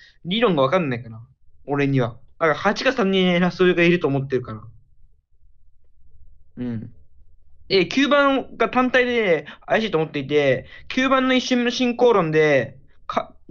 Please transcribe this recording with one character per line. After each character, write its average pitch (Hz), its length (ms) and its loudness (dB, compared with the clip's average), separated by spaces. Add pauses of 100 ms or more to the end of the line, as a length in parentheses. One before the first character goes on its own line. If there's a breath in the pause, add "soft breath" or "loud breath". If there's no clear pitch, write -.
(240 soft breath)
理 190 160 -4
論 220 140 2
が 139 80 2
わ 131 80 2
か 185 80 0
ん 165 100 -2
な 123 80 -4
い 113 60 -12
か - 80 -18
な、 113 160 -18 (400)
俺 143 220 0
に 135 120 2
は。 113 180 -4 (200)
だ 165 80 0
か - 20 -
ら、 147 60 2
八 202 300 -2
か 262 80 2
三 202 180 0
に 185 300 2
ラ 175 100 2
ス 185 140 0
ウ - 20 6
ル 180 80 4
が 170 80 2
い 170 80 6
る 175 80 4
と 170 80 -2
思 139 140 0
っ 139 60 -6
て 131 100 -2
る 123 60 -4
か 110 100 -12
ら。 107 100 -14 (2000)
う 123 60 -10
ん。 117 280 -10 (760)
で、 185 220 0
九 277 180 0
番 277 500 0
が 220 120 0
単 247 240 0
体 254 140 2
で 208 400 0 (200 loud breath)
怪 196 160 0
し 220 60 -4
い - 20 -8
と 160 80 0
思 156 80 0
っ 151 40 -14
て 147 100 -6
い 135 80 -8
て、 143 380 2 (220 loud breath)
九 262 200 -2
番 262 180 2
の 262 80 2
一 254 60 2
瞬 254 180 0
目 240 60 0
の 240 80 0
進 240 240 -2
行 240 160 4
論 175 180 2
で、 151 480 2 (280)
か-、 - 280 -6 (160)